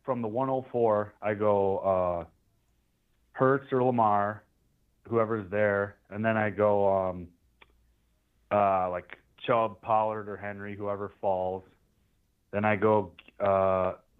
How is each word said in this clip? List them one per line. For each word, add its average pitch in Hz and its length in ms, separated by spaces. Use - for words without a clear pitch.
from 123 180
the 110 60
one 131 220
oh 131 220
four, 107 500
I 107 120
go, 101 440
uh, 90 460
Hurts 135 400
or 127 120
Lamar, 107 580
whoever's 110 420
there, 101 460
and 104 140
then 113 120
I 107 140
go, 101 440
um, 90 340
uh, 98 400
like, 90 280
Chubb, 113 360
Pollard, 110 460
or 101 80
Henry, 101 380
whoever 101 460
falls. 95 440
Then 104 140
I 107 120
go, 104 360
uh, 95 540